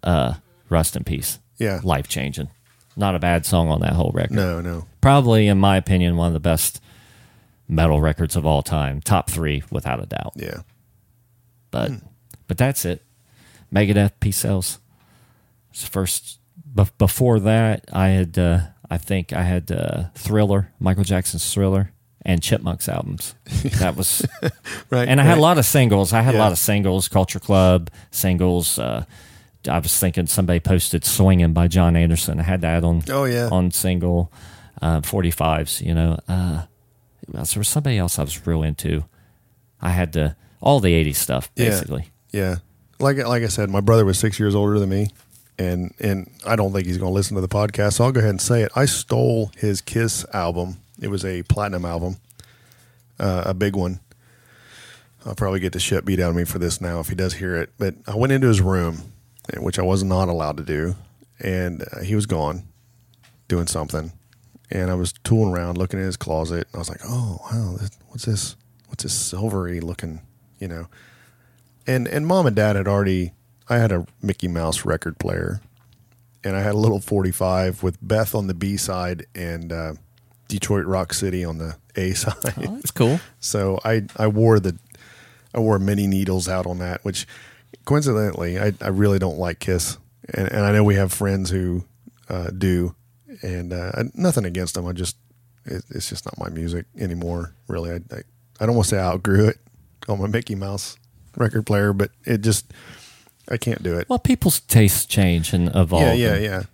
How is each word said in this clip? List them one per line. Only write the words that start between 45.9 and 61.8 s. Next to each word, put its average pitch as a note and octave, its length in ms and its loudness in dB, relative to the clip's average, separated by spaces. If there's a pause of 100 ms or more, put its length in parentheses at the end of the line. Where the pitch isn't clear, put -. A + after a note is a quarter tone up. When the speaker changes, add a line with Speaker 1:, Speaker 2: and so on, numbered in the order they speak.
Speaker 2:
and G2 300 -4 (160)
I A2 100 0
don't G2 160 0
think F#2+ 140 -2
he's F2+ 120 -2
gonna F#2 140 -2
listen G2 220 0
to F#2+ 60 -2
the F#2 80 -2
podcast, G#2 460 0
so A#2+ 100 2
I'll C3 80 2
go B2 80 2
ahead A2 100 4
and F#2+ 100 -2
say A#2+ 220 2
it. - 120 -2
I C3+ 120 2
stole A#2 680 0
his G2+ 240 -2
Kiss - 520 -4
album. F2 460 -4 (220)
It G#2 80 -6
was G2 160 -6
a F#2 200 -6
platinum G2 400 -2
album, F2 320 -4 (1040)
uh, F#2 260 -2
a F#2+ 80 -2
big G2 220 0
one. F2+ 240 -4 (1300)
I'll G#2+ 80 -8
probably F#2+ 260 -2
get F2+ 120 -4
the F2+ 80 -6
shit F#2 240 -2
beat F#2+ 160 0
out F2 100 2
of E2+ 60 0
me F2 80 0
for E2+ 140 -6
this E2+ 220 -4
now E2+ 200 -6
if E2 80 -10
he F#2+ 60 -6
does F#2 200 -4
hear F2+ 220 -6
it, E2 220 -6
but F#2+ 160 -4 (120)
I G2+ 100 -10
went B2+ 160 2
into C3 160 4
his G#2 120 6
room, F2 520 0 (440)
which - 220 -4
I F#2 40 0
was F#2 220 2
not F#2 240 2
allowed D#2 300 -2
to D#2 40 -10
do, D#2 320 -2 (460)
and, F2+ 420 -4 (100)